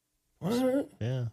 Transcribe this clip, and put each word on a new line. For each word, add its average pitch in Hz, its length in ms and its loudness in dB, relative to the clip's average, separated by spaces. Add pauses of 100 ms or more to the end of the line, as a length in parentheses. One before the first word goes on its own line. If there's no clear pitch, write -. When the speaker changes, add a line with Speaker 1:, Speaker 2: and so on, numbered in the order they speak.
(400)
Speaker 1:
What? 254 500 0 (120)
Speaker 2:
Yeah. 123 320 -2